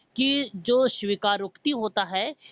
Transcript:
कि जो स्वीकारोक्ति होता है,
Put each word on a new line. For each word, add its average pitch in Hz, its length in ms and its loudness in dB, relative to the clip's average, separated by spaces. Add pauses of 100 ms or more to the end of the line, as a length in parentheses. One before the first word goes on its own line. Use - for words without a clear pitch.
(160)
कि 269 400 0
जो 240 320 2
स्वीकारोक्ति 202 840 -2
होता 220 340 -2
है, 190 320 -4 (160)